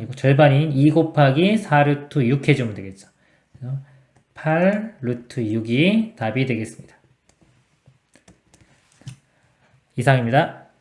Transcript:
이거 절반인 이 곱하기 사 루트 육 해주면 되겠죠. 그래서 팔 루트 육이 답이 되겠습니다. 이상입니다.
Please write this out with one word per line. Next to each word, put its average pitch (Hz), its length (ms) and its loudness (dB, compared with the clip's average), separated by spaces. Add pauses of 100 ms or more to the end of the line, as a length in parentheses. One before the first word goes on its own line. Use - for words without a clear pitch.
이거 113 120 -10
절반인 143 600 4
이 139 180 4
곱하기 160 680 2
사 147 240 2
루트 143 440 -2
육 139 220 0
해주면 120 260 0
되겠죠. 98 340 -16 (500)
그래서 131 180 -10 (580)
팔 190 640 -2
루트 120 400 -8
육이 120 760 -2
답이 120 300 -4
되겠습니다. - 500 -10 (3000)
이상입니다. 131 640 0 (220)